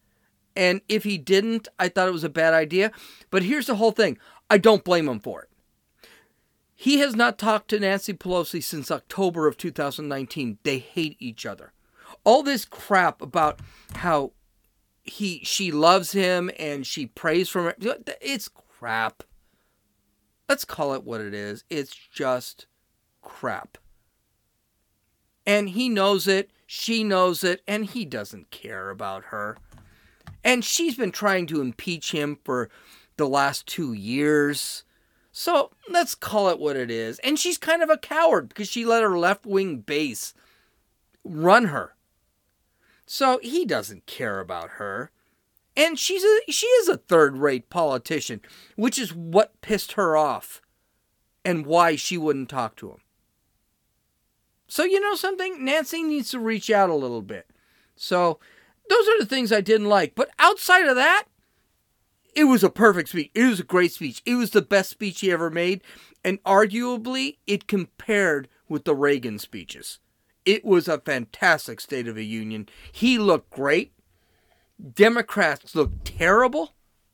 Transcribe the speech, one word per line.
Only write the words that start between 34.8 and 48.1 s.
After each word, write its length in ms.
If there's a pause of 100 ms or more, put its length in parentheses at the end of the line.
So, 280 (180)
let's 240
call 360
it 100
what 160
it 160
is. 320
And 160
she's 180
kind 240
of 80
a 80
coward 500
because 220
she 160
let 160
her 160
left-wing 640
base 560 (880)
run 420
her. 300 (1120)
So, 340
he 240
doesn't 400
care 340
about 340
her. 360 (640)
And 220
she's 260
a, 280
she 160
is 220
a 80
third-rate 760
politician, 680 (340)